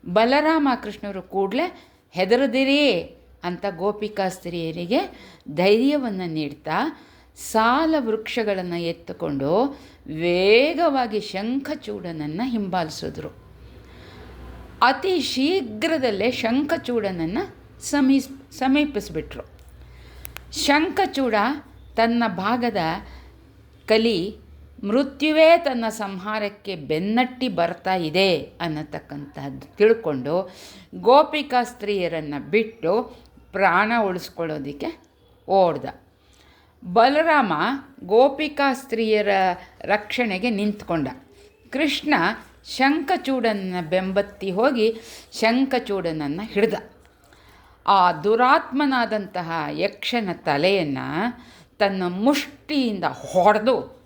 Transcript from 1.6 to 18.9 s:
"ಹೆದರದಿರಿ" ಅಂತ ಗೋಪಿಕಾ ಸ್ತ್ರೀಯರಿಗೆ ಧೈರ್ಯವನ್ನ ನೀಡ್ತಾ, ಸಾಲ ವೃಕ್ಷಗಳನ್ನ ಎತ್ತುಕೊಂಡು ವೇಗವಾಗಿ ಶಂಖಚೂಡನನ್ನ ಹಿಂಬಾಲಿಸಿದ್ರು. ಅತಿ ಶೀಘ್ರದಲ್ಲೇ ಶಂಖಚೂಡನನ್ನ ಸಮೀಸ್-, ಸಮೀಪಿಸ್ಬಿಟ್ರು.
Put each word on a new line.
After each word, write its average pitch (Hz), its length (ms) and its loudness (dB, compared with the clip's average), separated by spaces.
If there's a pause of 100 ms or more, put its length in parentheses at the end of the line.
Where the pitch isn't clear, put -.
"ಹೆದರದಿರಿ" 254 880 2 (420)
ಅಂತ 180 220 -6 (120)
ಗೋಪಿಕಾ 208 520 -2
ಸ್ತ್ರೀಯರಿಗೆ 175 720 -4 (520)
ಧೈರ್ಯವನ್ನ 220 760 2
ನೀಡ್ತಾ, 156 800 -4 (300)
ಸಾಲ 269 640 2
ವೃಕ್ಷಗಳನ್ನ 214 760 -2
ಎತ್ತುಕೊಂಡು 170 1040 -2 (280)
ವೇಗವಾಗಿ 220 1120 2
ಶಂಖಚೂಡನನ್ನ 202 1200 -6
ಹಿಂಬಾಲಿಸಿದ್ರು. 185 840 -4 (1500)
ಅತಿ 269 400 2
ಶೀಘ್ರದಲ್ಲೇ 254 1080 0
ಶಂಖಚೂಡನನ್ನ 226 1080 -2 (440)
ಸಮೀಸ್-, 269 720 0
ಸಮೀಪಿಸ್ಬಿಟ್ರು. 262 880 -2 (1080)